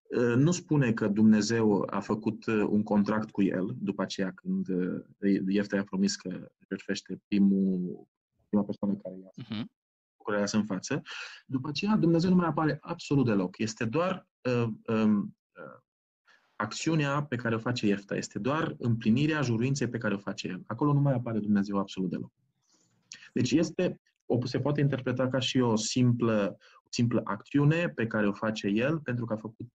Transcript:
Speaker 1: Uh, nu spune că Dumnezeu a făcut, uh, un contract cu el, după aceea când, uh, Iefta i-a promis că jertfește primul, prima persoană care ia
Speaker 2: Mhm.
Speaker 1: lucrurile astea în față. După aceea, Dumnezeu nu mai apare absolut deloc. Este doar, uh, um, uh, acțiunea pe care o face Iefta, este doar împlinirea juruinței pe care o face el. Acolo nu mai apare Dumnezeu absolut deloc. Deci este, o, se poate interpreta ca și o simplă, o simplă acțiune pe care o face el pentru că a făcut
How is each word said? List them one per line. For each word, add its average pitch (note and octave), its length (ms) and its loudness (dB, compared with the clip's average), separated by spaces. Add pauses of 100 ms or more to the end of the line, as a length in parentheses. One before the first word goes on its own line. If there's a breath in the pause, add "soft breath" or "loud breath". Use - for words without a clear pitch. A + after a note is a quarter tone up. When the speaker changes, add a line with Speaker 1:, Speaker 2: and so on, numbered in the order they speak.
(180)
Speaker 1:
Uh, A#2+ 180 4
nu C#3+ 140 6
spune D3 420 2
că A2+ 160 0
Dumnezeu G#2+ 840 4
a G2+ 100 -4
făcut, A2 460 -4
uh, G#2+ 220 2
un G#2+ 140 2
contract G#2+ 480 0
cu - 120 0
el, G2 360 0
după G2 240 -4
aceea F#2 320 -4
când, F#2 340 -4
uh, F#2+ 800 0
Iefta G2+ 280 0
i-a G2 80 0
promis G2 320 0
că F2+ 320 -10 (200)
jertfește F#2 600 -8
primul, G2 760 2 (420)
prima G#2 160 0
persoană G2+ 380 -4
care F#2 200 -12
ia F#2+ 140 -20
Speaker 2:
Mhm. A#2 340 -8 (460)
Speaker 1:
lucrurile G#2 280 -2
astea G#2 140 -2
în G#2 80 0
față. G#2 360 -4 (440 loud breath)
După C3 220 -4
aceea, G#3 280 0
Dumnezeu E3 340 4
nu F#3 60 6
mai F3+ 100 4
apare D#3 340 0
absolut - 440 0
deloc. G2 340 0
Este A2 260 -4
doar, E3 420 -2 (160)
uh, A#2+ 260 0 (180)
um, G#2+ 500 2 (160)
uh, C2+ 300 -18 (720 soft breath)
acțiunea C#3+ 680 0
pe B2 120 -6
care A#2 180 -2
o A2+ 40 0
face A#2+ 280 -2
Iefta, G2 300 0
este F#2+ 220 -6
doar D3+ 400 -2
împlinirea B2+ 640 2
juruinței B2 460 0
pe A#2+ 100 -4
care G#2+ 160 -2
o G2 40 -2
face G2 300 -8
el. F2+ 180 -8
Acolo D3 260 0
nu C#3+ 80 4
mai C#3 140 4
apare A#2 240 -2
Dumnezeu G2+ 400 2
absolut F#2+ 320 -4
deloc. - 220 -8 (1000 loud breath)
Deci B2+ 180 0
este, F3 500 0 (260)
o, B2 200 0
se C3+ 140 -4
poate D3 200 0
interpreta C3 480 0
ca C3 100 0
și B2+ 200 -2
o A#2+ 180 4
simplă, A#2 800 2 (260 soft breath)
o - 80 -20
simplă A2+ 340 0
acțiune D3 640 0
pe A2+ 180 -4
care G#2+ 220 0
o G2 40 0
face A2 340 -4
el A#2+ 340 0
pentru A#2+ 240 -6
că A#2 80 -6
a G#2+ 40 -4
făcut A2 380 -12